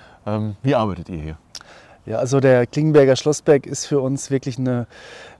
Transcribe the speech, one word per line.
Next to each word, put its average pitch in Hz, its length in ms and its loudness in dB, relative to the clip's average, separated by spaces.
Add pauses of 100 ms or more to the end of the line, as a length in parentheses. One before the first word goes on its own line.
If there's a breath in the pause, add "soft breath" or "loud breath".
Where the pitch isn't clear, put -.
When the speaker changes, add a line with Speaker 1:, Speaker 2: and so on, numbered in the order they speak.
(260 soft breath)
Speaker 1:
Ähm, 107 380 -4
wie 139 100 0
arbeitet 101 360 -2
ihr 85 120 -10
hier? 78 160 -10 (720 soft breath)
Speaker 2:
Ja, 107 100 -6
also 127 220 0
der 127 260 4
Klingenberger 147 500 4
Schlossberg 147 520 0
ist - 180 -8
für 143 160 -2
uns 131 300 -4
wirklich 135 260 -4
eine 127 300 -4 (520 loud breath)